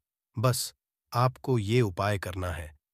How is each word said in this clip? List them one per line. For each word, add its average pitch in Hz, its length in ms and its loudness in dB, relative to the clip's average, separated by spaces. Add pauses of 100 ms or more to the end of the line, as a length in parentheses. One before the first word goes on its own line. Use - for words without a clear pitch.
(380)
बस 120 360 0 (380)
आपको 127 480 0
ये 110 220 2
उपाय 101 380 0
करना 90 320 -6
है, 80 240 -10 (180)